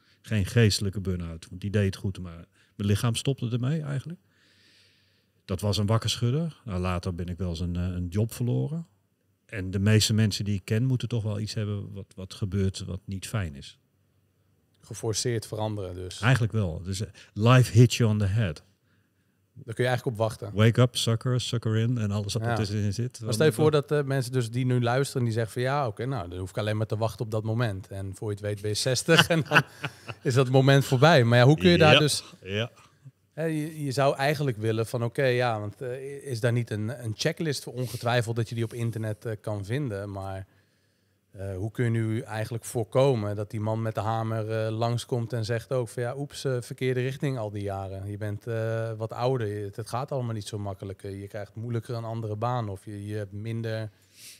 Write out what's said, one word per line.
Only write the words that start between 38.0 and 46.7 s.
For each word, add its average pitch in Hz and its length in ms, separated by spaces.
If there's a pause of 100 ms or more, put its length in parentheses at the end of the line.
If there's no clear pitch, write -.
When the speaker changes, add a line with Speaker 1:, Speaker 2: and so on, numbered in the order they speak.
Speaker 2:
dat 117 140
je 120 60
die 117 80
op 110 100
internet, 113 520
eh, 113 160
kan 104 240
vinden. 104 460
Maar, 95 360 (840)
eh, 98 240
hoe 107 160
kun 131 120
je 117 80
nu 113 300
eigenlijk 110 440
voorkomen 117 720
dat 104 160
die 110 80
man 110 220
met 110 140
de 107 60
hamer, 110 640
eh, 110 120
langskomt 117 560
en 113 120
zegt 117 280
ook 123 160
van 123 140
ja, 123 140
oeps, - 280
eh, 131 160
verkeerde 127 400